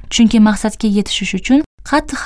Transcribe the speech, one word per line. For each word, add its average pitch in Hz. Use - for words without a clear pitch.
Chunki 226
maqsadga 214
yetishish -
uchun 277
qattiq 294